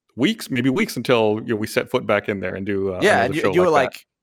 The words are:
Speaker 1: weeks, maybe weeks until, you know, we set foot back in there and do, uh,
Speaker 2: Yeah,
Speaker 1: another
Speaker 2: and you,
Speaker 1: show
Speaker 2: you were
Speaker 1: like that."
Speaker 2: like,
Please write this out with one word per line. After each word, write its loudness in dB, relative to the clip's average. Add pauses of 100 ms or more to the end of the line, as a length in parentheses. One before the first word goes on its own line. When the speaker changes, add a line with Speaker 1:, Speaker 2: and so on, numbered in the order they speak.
(160)
Speaker 1:
weeks, -2
maybe 0
weeks -2
until, 2
you -6
know, 0
we -4
set -4
foot -2
back 0
in -4
there -6
and -8
do, -2
uh, -8
Speaker 2:
Yeah, 4
Speaker 1:
another 4
Speaker 2:
and -4
you, -2
Speaker 1:
show 2
Speaker 2:
you 4
were 4
Speaker 1:
like 2
that." -14
Speaker 2:
like, -20 (160)